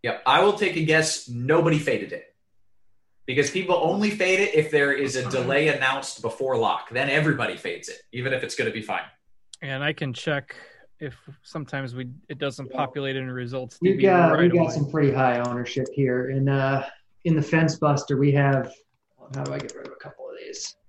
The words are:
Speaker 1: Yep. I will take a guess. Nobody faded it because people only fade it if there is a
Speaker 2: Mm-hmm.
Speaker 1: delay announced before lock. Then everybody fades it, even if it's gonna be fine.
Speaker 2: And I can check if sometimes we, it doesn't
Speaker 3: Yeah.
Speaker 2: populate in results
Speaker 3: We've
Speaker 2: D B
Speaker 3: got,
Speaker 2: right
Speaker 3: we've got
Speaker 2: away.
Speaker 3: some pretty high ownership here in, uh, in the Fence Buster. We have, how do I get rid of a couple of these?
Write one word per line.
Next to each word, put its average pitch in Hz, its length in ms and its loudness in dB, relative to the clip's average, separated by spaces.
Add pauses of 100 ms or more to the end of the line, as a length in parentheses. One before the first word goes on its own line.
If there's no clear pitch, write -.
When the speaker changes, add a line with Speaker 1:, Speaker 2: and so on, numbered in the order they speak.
Speaker 1:
Yep. - 240 -4
I 147 160 6
will 202 100 4
take 190 220 -2
a 160 100 0
guess. 156 420 0
Nobody 151 520 2
faded 107 320 -2
it - 240 -14 (880)
because 139 240 0
people 180 260 0
only 190 360 0
fade 185 280 2
it 214 140 0
if 156 160 2
there 143 240 2
is 135 220 -2
a 127 60 -2
Speaker 2:
Mm-hmm. 123 100 -6
Speaker 1:
delay 135 380 0
announced 135 520 -4
before 127 360 -4
lock. - 340 0
Then 135 180 -2
everybody 139 480 0
fades 87 320 -10
it, - 80 -14 (140)
even 123 220 -6
if 127 100 -4
it's 117 120 -10
gonna 113 160 -2
be 110 100 -8
fine. 95 200 -6 (600)
Speaker 2:
And 135 220 -6
I 151 100 -2
can 139 200 -6
check - 420 -6 (440)
if 143 160 -12 (280)
sometimes 135 520 -8
we, 127 140 -10 (200)
it 135 80 -10
doesn't 139 320 -8
Speaker 3:
Yeah. 131 80 -8
Speaker 2:
populate 139 380 -4
in 131 140 -6
results 127 520 -10
Speaker 3:
We've 185 120 4
Speaker 2:
D 196 40 0
B - 60 4
Speaker 3:
got, 175 300 8
Speaker 2:
right 156 80 4
Speaker 3:
we've 175 120 6
got 170 120 6
Speaker 2:
away. - 80 -2
Speaker 3:
some 147 180 -2
pretty 143 200 4
high 127 280 2
ownership 120 540 -4
here 127 360 0
in, 135 200 2
uh, 135 380 2 (360)
in 165 120 4
the 151 60 2
Fence 160 360 2
Buster. 143 400 2
We 143 160 4
have, 139 380 2 (640)
how 139 100 -6
do 139 100 -6
I 143 40 -6
get 139 180 -8
rid - 120 -16
of 135 60 -14
a - 20 -18
couple - 340 -16
of - 100 -14
these? - 360 -14 (140)